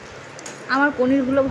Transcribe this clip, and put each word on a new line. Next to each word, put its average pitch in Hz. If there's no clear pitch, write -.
আমার 285
পনিরগুলো 262